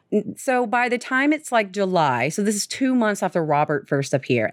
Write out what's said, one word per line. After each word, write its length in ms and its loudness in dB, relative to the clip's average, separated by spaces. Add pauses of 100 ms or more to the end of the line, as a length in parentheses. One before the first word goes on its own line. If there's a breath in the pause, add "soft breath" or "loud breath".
(120)
N-, 260 -2
so 280 0
by 220 0
the 100 -2
time 360 0
it's, 180 -8
like, 200 2
July, 580 2
so 120 -4
this 140 0
is 100 -4
two 280 -2
months 280 0
after 220 0
Robert 440 0
first 260 -2
appeared, 380 0